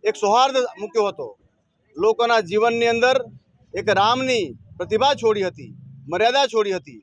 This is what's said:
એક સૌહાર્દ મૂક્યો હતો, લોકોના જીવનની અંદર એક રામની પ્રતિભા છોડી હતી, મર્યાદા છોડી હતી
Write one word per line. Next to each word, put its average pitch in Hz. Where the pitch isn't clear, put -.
એક 214
સૌહાર્દ 254
મૂક્યો 208
હતો, 147
લોકોના 226
જીવનની 233
અંદર 247
એક 202
રામની 240
પ્રતિભા 247
છોડી 208
હતી, 120
મર્યાદા 247
છોડી 202
હતી 127